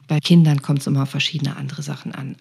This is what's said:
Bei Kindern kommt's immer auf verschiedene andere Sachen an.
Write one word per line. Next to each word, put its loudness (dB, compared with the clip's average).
Bei 0
Kindern 6
kommt's -2
immer 0
auf -4
verschiedene -4
andere -10
Sachen -12
an. -12